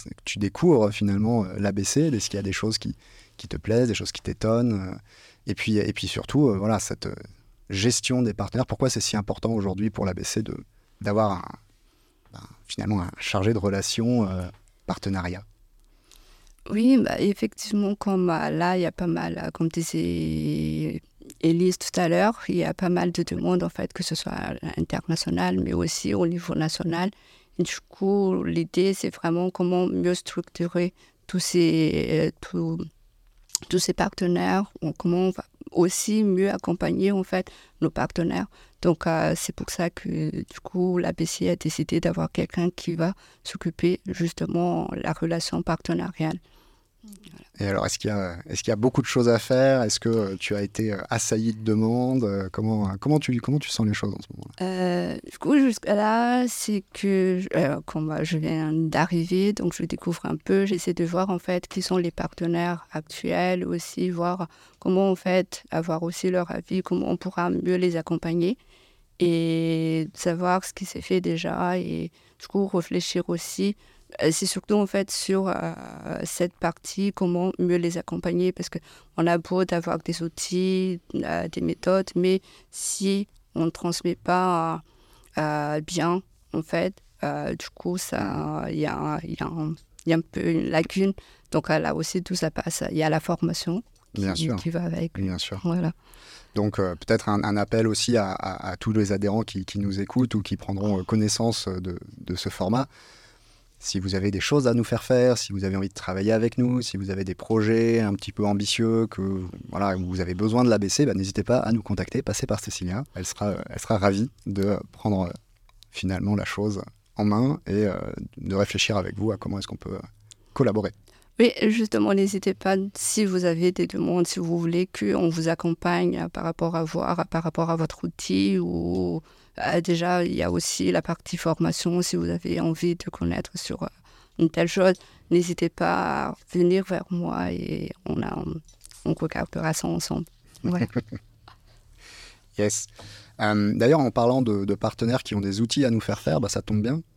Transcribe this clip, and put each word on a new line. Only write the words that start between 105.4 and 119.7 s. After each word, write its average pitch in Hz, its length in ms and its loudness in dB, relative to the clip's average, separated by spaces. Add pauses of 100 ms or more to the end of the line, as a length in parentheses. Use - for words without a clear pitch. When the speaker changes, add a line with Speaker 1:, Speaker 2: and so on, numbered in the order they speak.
Speaker 1:
vous 98 140 -4
avez 95 100 0
envie 95 140 -2
de - 40 -14
travailler 98 380 0
avec 113 260 4
nous, 123 240 2
si - 140 -8
vous 98 140 -4
avez 95 160 -2
des 92 100 -4
projets 113 640 4
un 104 140 2
petit 98 180 -6
peu 104 140 -2
ambitieux, 113 640 2
que, 95 340 -4 (300)
voilà, 98 240 0
vous 92 260 -2
avez 90 140 -2
besoin 110 280 2
de 123 60 6
l'A 107 80 6
B 101 100 2
C, 147 180 2
bah, 117 80 0
n'hésitez 95 300 -2
pas 120 140 2
à 113 160 2
nous 113 80 2
contacter, 95 400 -2
passez 107 260 -2
par - 140 -2
Cécilia. 98 420 -6 (100)
Elle 92 120 -8
sera, - 220 -4
euh, 95 220 -2
elle - 100 -8
sera - 180 -2
ravie 101 320 2 (160)
de 98 320 0 (160)
prendre, 98 300 0
euh, 87 80 -4 (600)
finalement 95 440 -2
la 95 100 -2
chose 101 360 -4 (360)
en 107 80 0
main 113 420 2
et, 104 180 2
euh, 95 100 0 (420)
de 95 180 -4
réfléchir 101 400 0
avec 92 220 -2
vous 104 160 0
à 98 40 -6
comment 98 220 -6
est-ce - 80 -8
qu'on - 80 -10